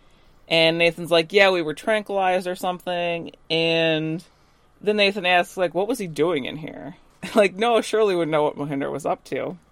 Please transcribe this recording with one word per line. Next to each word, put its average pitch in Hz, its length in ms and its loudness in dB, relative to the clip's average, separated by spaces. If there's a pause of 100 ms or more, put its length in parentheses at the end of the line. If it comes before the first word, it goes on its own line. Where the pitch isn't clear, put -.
(500)
And 165 300 4
Nathan's 170 320 2
like, 165 200 4
"Yeah, 196 200 6
we 175 100 0
were 151 140 -4
tranquilized 196 720 -2
or 180 80 -4
something," 175 800 -4 (180)
and 165 720 0 (580)
then 208 160 0
Nathan 202 300 0
asks, 180 300 2
like, 175 180 -2
"What 196 120 0
was 240 120 -4
he 196 80 -8
doing 151 380 0
in - 120 -10
here?" - 380 -14 (200)
<laughs> - 200 -8
Like, 202 200 4
Noah 220 280 2
surely 214 320 2
would 165 140 0
know 151 160 2
what - 120 -2
Mohinder 143 340 -4
was 139 140 -6
up - 200 -4
to. 135 340 -8 (120)